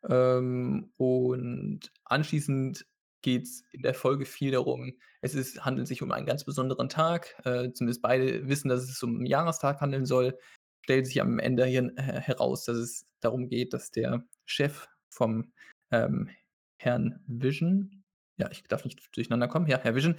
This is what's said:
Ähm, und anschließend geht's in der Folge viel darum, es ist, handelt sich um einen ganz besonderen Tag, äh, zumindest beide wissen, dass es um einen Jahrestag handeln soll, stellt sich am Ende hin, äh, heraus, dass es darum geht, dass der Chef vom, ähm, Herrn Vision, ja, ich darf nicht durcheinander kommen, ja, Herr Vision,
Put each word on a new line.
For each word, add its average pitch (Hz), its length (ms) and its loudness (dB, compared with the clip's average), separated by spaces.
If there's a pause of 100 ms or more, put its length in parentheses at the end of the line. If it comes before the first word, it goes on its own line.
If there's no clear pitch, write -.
Ähm, 127 880 2
und 127 920 0 (140)
anschließend 139 840 0 (360)
geht's - 500 -2
in 127 100 -14
der 127 120 0
Folge 139 320 0
viel 139 260 -4
darum, 127 400 0 (300)
es 131 120 -4
ist, 131 300 -6
handelt 131 240 -2
sich 131 140 -6
um 135 100 -4
einen - 140 -4
ganz - 180 -2
besonderen 131 440 -2
Tag, 165 460 0 (100)
äh, 123 280 -2
zumindest 120 300 -2
beide 131 440 2
wissen, 139 220 0
dass 127 140 2
es 131 200 -8
um 117 140 0
einen 123 100 -2
Jahrestag 143 540 2
handeln 135 260 0
soll, 127 320 2 (460)
stellt 131 220 4
sich 127 140 0
am 120 180 2
Ende 123 260 4
hin, 127 320 0
äh, 135 240 -4
heraus, 127 440 0
dass 120 120 -2
es 120 300 -6 (140)
darum 123 280 -2
geht, 123 240 -2
dass - 180 -8
der 120 340 -2 (200)
Chef - 420 -2 (240)
vom, 113 420 -2 (380)
ähm, - 380 2 (520)
Herrn 123 460 0
Vision, 165 800 0 (320)
ja, - 160 -4
ich - 100 -18
darf - 220 -4
nicht - 160 -10 (160)
durcheinander 117 320 0
kommen, 160 180 2
ja, 131 140 2
Herr 117 160 2
Vision, 160 220 4